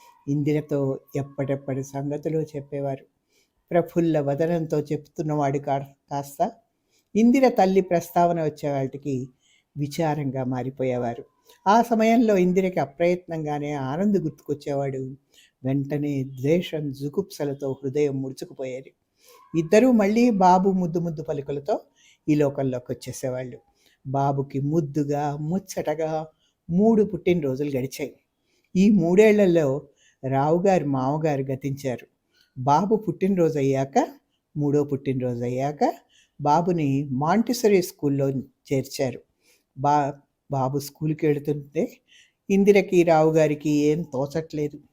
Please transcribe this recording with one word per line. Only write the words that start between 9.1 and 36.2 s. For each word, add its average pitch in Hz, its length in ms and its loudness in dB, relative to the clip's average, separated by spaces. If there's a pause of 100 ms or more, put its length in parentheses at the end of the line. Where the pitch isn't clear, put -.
విచారంగా 143 640 -4
మారిపోయేవారు. 123 800 -4 (440)
ఆ 220 140 6
సమయంలో 226 560 4
ఇందిరకి 180 420 2
అప్రయత్నంగానే 156 920 -2
ఆనంద్ 151 460 -2
గుర్తుకొచ్చేవాడు. 139 960 -6 (480)
వెంటనే 139 600 -2
ద్వేషం, 143 680 -2
జుగుప్సలతో 143 920 -6
హృదయం 139 380 -2
ముడుచుకుపోయేది. 135 720 -12 (640)
ఇద్దరూ 214 340 4
మళ్ళీ 220 380 4
బాబు 185 420 4
ముద్దు 180 280 -2
ముద్దు 165 240 -6
పలుకులతో 143 560 -4 (500)
ఈ 151 60 4
లోకంలోకి 135 560 -2
వచ్చేసేవాళ్ళు. 127 640 -8 (500)
బాబుకి 139 520 -2
ముద్దుగా, 143 760 -2
ముచ్చటగా 156 920 -4 (420)
మూడు 208 340 4
పుట్టినరోజులు 156 640 -2
గడిచాయి. 131 440 -6 (640)
ఈ 190 140 6
మూడేళ్లలో 180 1000 4 (400)
రావుగారు 156 580 2
మామగారు 139 560 -2
గతించారు. 135 640 -6 (520)
బాబు 156 360 2
పుట్టినరోజు 175 640 0
అయ్యాక, 139 500 0 (500)
మూడో 147 260 2
పుట్టినరోజు 131 600 -4
అయ్యాక 139 500 -2 (480)